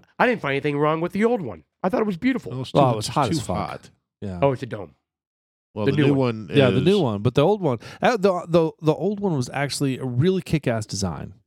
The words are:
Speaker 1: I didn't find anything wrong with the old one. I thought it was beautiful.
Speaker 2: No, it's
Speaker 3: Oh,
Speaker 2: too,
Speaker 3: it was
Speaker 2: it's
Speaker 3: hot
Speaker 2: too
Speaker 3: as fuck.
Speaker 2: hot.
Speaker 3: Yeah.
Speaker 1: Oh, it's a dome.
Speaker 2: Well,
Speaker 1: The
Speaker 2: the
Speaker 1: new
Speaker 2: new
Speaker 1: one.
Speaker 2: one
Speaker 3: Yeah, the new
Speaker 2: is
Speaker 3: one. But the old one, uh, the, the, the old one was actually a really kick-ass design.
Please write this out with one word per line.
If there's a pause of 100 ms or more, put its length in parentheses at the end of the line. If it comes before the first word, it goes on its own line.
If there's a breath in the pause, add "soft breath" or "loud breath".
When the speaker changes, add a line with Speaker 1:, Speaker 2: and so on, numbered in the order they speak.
(200)
Speaker 1:
I
didn't
find
anything
wrong
with
the
old
one. (180)
I
thought
it
was
beautiful.
Speaker 2:
No,
it's
Speaker 3:
Oh,
Speaker 2:
too,
Speaker 3:
it
was
Speaker 2:
it's
Speaker 3:
hot
Speaker 2:
too
Speaker 3:
as
fuck.
Speaker 2:
hot. (320)
Speaker 3:
Yeah.
Speaker 1:
Oh,
it's
a
dome. (800)
Speaker 2:
Well,
Speaker 1:
The
Speaker 2:
the
Speaker 1:
new
Speaker 2:
new
Speaker 1:
one.
Speaker 2:
one
Speaker 3:
Yeah,
the
new
Speaker 2:
is
Speaker 3:
one.
But
the
old
one, (220 loud breath)
uh,
the,
the, (100)
the
old
one
was
actually
a
really
kick-ass
design. (120)